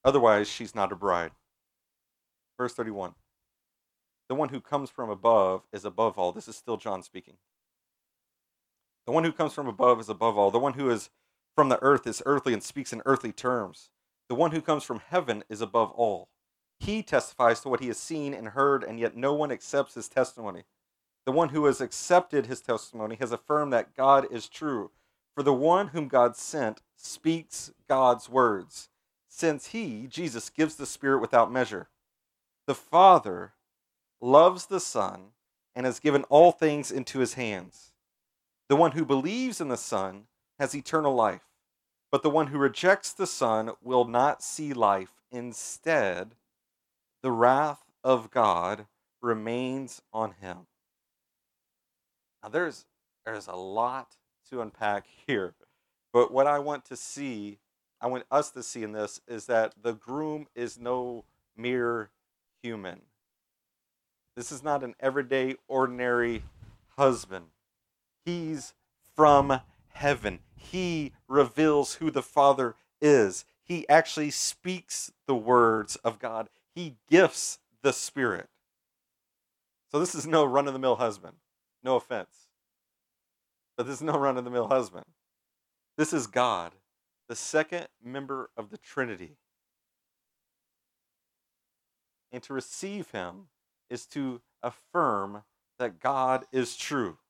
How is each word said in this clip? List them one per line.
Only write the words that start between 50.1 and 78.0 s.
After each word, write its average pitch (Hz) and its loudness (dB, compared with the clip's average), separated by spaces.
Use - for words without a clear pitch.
on 110 -4
him." 90 -14
Now, 110 -18
there's, 151 -4
there's 107 -10
a 90 -12
lot 113 -6
to 123 -8
unpack 104 -6
here, 98 -4
but 120 4
what 135 4
I 147 2
want 143 -8
to 127 -16
see, 107 -12
I 120 -6
want 127 -4
us 147 0
to 127 -16
see 117 -10
in 107 -10
this 107 -8
is 113 -12
that 113 2
the 117 -4
groom 147 -10
is 120 -10
no 123 -6
mere 120 -4
human. 101 -12
This 120 -14
is 135 -14
not 143 -4
an 120 -12
everyday, 131 -2
ordinary 123 -2
husband. 107 0
He's 160 -8
from 139 6
heaven. 117 -2
He 165 -6
reveals 143 2
who 160 -4
the 131 -2
Father 135 2
is. 123 4
He 175 -8
actually 151 4
speaks - -8
the 135 0
words 113 4
of 113 -4
God. 113 -8
He 165 -12
gifts - 4
the 139 2
Spirit. 107 -4